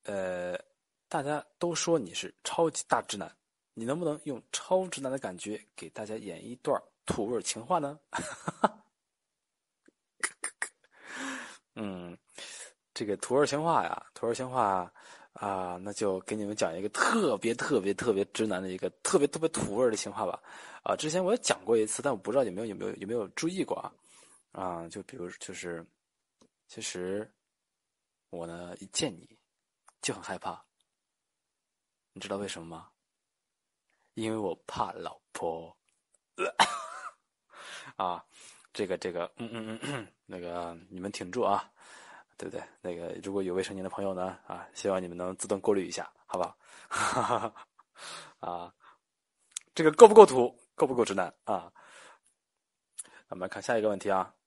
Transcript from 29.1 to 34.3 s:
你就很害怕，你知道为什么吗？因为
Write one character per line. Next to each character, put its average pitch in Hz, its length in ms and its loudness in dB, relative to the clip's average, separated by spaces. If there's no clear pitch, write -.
你 - 240 -20
就 - 140 -4
很 98 80 -10
害 95 160 -6
怕， 85 260 -8
你 95 100 -16
知 98 60 -10
道 98 100 -2
为 101 100 -4
什 87 140 -10
么 82 60 -14
吗？ 82 240 -16
因 110 160 -4
为 110 80 -2